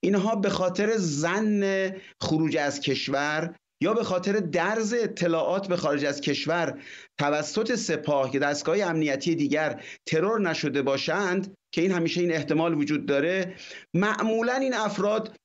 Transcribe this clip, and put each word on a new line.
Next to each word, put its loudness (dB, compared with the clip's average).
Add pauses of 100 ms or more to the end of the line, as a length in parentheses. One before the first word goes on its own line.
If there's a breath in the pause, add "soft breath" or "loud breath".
اینها 2
به 0
خاطر 0
ظن 0 (300 loud breath)
خروج 0
از -2
کشور -2 (280)
یا 2
به 2
خاطر 0
درز 0
اطلاعات 0
به 0
خارج 0
از -2
کشور -2 (380 loud breath)
توسط 0
سپاه 0
یا 2
دستگاه 0
امنیتی 0
دیگر 0 (260 loud breath)
ترور 2
نشده 0
باشند، 0 (200)
که 0
این 4
همیشه 0
این 2
احتمال 2
وجود 0
داره، 0 (400 loud breath)
معمولاً 2
این 0
افراد 0